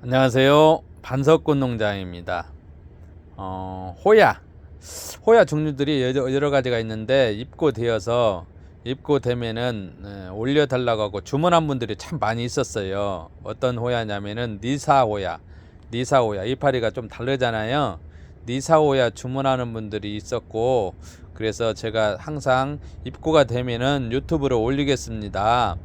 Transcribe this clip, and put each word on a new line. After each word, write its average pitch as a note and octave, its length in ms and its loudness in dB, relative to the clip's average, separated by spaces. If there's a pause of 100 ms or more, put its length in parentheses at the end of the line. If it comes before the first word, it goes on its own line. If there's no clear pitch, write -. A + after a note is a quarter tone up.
안녕하세요. C3+ 800 6 (220)
반석꽃 C#3+ 560 2
농장입니다. G2 880 -2 (880)
어, F#2+ 680 -10
호야. F#3+ 360 6 (880)
호야 A3+ 180 8
종류들이 D3 580 -2
여러, C3 300 0
여러 C#3 180 0
가지가 B2+ 280 0
있는데 A2 540 0
입고되어서, A2+ 1120 0 (380)
입고되면은, A#2+ 1200 -4
예, G2 240 -14
올려달라고 B2 720 0
하고 G#2 180 -4
주문한 D#3+ 460 2
분들이 A#2+ 300 -4
참 - 240 -10
많이 A2+ 240 -2
있었어요. G2+ 840 -4 (140)
어떤 A#2 340 -4
호야냐면은 A2 880 -4
니사 C#3 400 2
호야, G2 380 -2 (520)
니사 B2+ 280 2
호야. G#2 240 0
이파리가 B2+ 460 0
좀 A2+ 180 -10
다르잖아요. A#2+ 880 -2 (480)
니사 C3+ 320 2
호야 C3+ 320 4
주문하는 B2+ 640 -2
분들이 G#2 420 -8
있었고, A2 800 -2 (400)
그래서 A2 400 -2
제가 G#2+ 460 -2
항상 C#3 580 -2 (240)
입고가 D3 420 2
되면은 B2 680 -2
유튜브로 C3+ 500 0
올리겠습니다. A2+ 1200 0